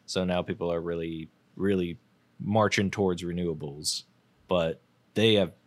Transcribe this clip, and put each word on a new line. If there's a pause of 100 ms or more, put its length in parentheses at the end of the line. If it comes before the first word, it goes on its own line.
So
now
people
are
really, (260)
really (440)
marching
towards
renewables. (460)
But (320)
they
have (140)